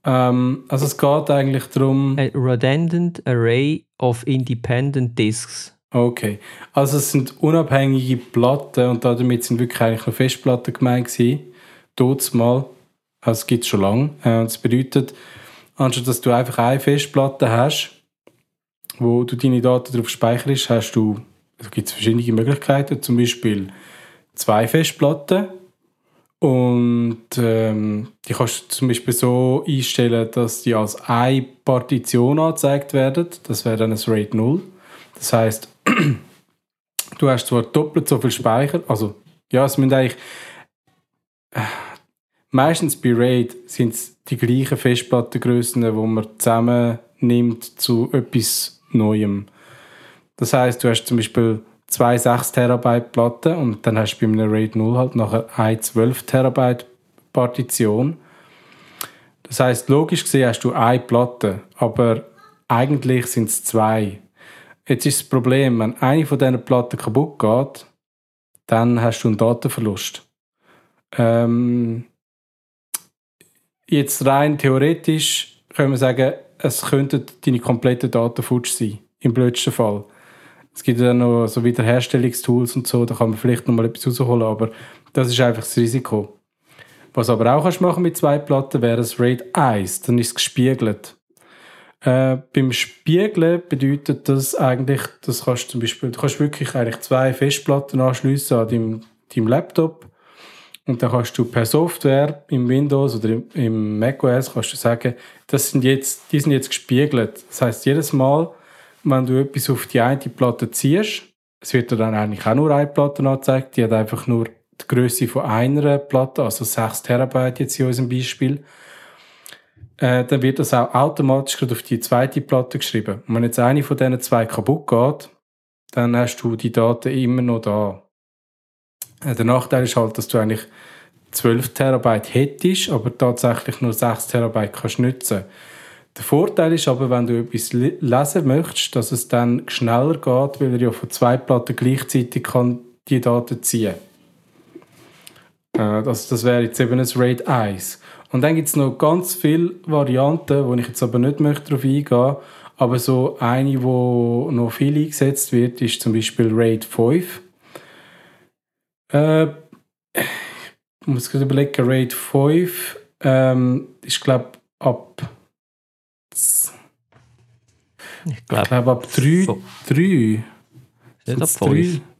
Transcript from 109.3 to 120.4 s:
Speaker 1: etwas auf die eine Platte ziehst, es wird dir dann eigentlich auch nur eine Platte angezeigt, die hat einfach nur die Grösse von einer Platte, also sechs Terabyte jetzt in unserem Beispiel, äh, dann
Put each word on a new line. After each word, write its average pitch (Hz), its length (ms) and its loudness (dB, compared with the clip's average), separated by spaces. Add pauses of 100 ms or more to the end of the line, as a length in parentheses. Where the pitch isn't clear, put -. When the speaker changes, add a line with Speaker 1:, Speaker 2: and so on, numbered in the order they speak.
Speaker 1:
etwas 139 300 -2
auf 123 160 -2
die - 140 0
eine 127 180 2
Platte 120 540 -2
ziehst, 180 520 0 (360)
es - 140 -10
wird 120 180 0
dir 117 60 0
dann 110 180 0
eigentlich 107 300 -4
auch 110 100 2
nur 151 160 2
eine 147 160 2
Platte 143 400 0
angezeigt, 131 480 0
die 120 80 2
hat 110 80 0
einfach 110 360 -2
nur 117 180 0
die - 420 -20
Grösse 123 400 0
von - 160 -4
einer 143 540 2
Platte, 135 460 0
also 113 200 -4
sechs 113 380 -4
Terabyte 127 580 0
jetzt - 200 -4
in 131 80 0
unserem 123 200 -2
Beispiel, 127 560 -4 (1300)
äh, 123 260 2
dann 131 180 0